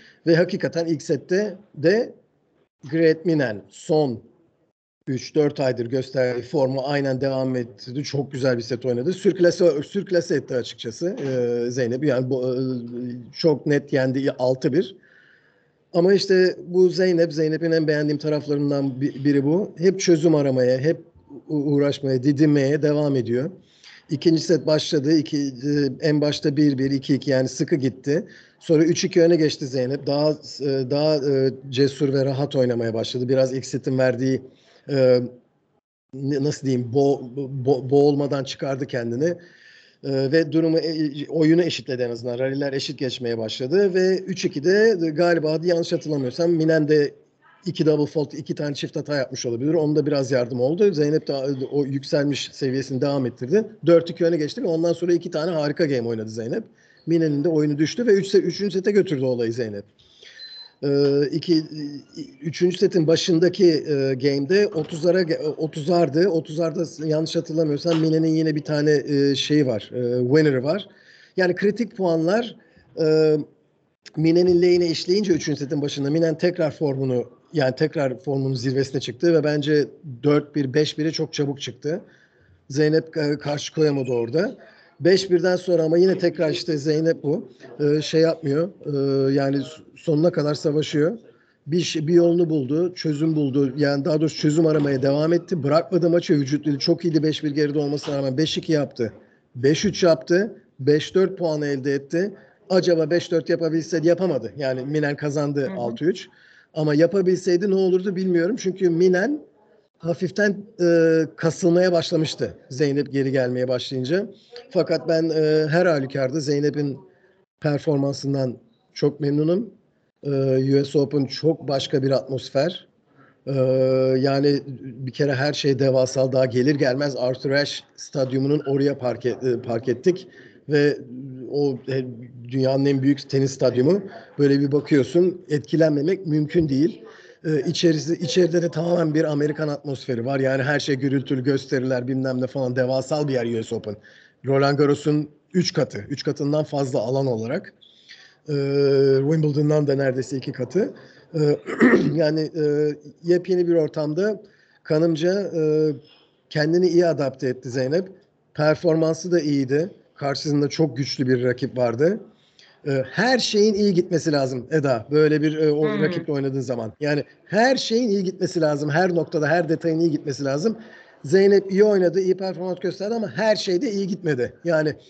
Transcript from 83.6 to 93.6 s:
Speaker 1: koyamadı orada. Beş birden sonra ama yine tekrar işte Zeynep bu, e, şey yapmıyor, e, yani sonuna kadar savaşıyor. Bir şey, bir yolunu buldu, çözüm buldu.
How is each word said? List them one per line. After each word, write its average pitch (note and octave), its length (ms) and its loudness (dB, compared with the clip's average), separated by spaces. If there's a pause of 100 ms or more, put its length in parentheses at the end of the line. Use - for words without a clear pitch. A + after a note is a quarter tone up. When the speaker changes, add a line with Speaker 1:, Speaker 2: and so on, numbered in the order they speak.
Speaker 1:
koyamadı C#3 360 0
orada. B2+ 460 -2 (440)
Beş F#3 300 2
birden F3+ 260 2
sonra F3 260 0
ama D#3+ 160 2
yine F#3 200 4
tekrar E3+ 320 0
işte F3 260 -4
Zeynep D#3 460 0
bu, D#3 300 -4 (280)
e, D3+ 220 2
şey D#3+ 180 0
yapmıyor, D#3+ 480 0 (180)
e, C#3 460 0
yani C#3 240 0 (400)
sonuna D#3+ 360 2
kadar D3 220 -2
savaşıyor. D3+ 640 -2 (480)
Bir E3 140 -2
şey, D#3 260 -4
bir E3+ 80 2
yolunu E3+ 360 4
buldu, D#3 440 -2
çözüm D#3 420 -2
buldu. C#3 400 0